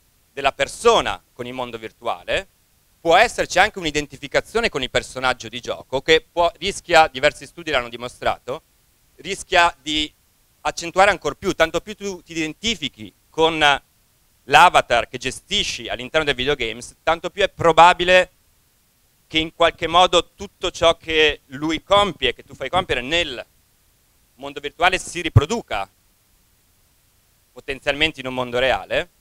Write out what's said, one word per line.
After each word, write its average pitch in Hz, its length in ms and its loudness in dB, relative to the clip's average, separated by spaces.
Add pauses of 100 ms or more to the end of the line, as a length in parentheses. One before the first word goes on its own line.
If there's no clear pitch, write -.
(320)
della 139 200 -2
persona 139 720 0 (100)
con 123 140 -12
il 123 60 -10
mondo 120 240 -10
virtuale, 110 720 -8 (500)
può 165 180 4
esserci 196 420 2
anche 202 200 2
un'identificazione 147 920 -4
con 139 140 -6
il 123 80 -6
personaggio 127 580 -4
di 117 120 -14
gioco, 110 420 -8
che 160 300 2
può, 170 260 0
rischia, 165 500 2
diversi 139 380 -2
studi 160 240 -14
l'hanno 123 180 -2
dimostrato, 120 720 -8 (540)
rischia 175 640 0
di 151 300 -4 (520)
accentuare 170 480 0
ancor 151 240 -4
più, 185 200 -6
tanto 165 260 0
più 208 140 -12
tu 196 280 -12
ti - 100 -20
identifichi 156 800 -8 (180)
con 160 280 0 (880)
l'avatar 139 640 6
che - 80 -12
gestisci 127 720 -6
all'interno 123 380 -4
dei 143 80 0
videogames, 123 680 -6
tanto 165 280 -2
più 196 120 -4
è 190 60 2
probabile 175 840 4 (960)
che 156 120 -6
in 160 160 -4
qualche 165 320 -2
modo 175 480 2
tutto 190 360 -10
ciò 165 280 2
che 156 480 0
lui 151 360 -8
compie, 185 520 0
che - 100 -20
tu 135 100 -20
fai 135 140 -10
compiere 165 320 -4
nel 135 460 -6 (880)
mondo 143 260 -14
virtuale, 170 380 0
si - 240 -12
riproduca 151 680 -2 (1600)
potenzialmente 143 680 -6
in 131 60 -8
un 127 80 -6
mondo 123 240 -4
reale. 123 500 -2 (120)